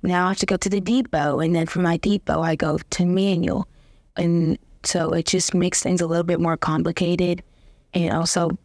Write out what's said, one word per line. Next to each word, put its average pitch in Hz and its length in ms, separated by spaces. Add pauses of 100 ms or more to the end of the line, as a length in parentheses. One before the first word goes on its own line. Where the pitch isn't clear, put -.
now 180 220
I 185 40
have 190 100
to - 60
go 190 120
to - 120
the 202 100
depot, 180 600
and 165 160
then 165 100
from 170 160
my 170 160
depot, 165 440
I 165 140
go 156 220
to - 280
Manual. 180 640 (480)
And 170 420 (260)
so 165 280
it 170 140
just - 280
makes 180 280
things 175 200
a 170 60
little 170 160
bit 170 160
more 165 180
complicated. 175 840 (520)
And 170 200
also, 165 380 (140)